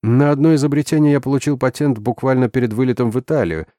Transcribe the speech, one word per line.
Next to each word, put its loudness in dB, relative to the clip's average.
На 2
одно 2
изобретение 0
я 0
получил -2
патент -2
буквально 0
перед -2
вылетом 0
в -4
Италию -2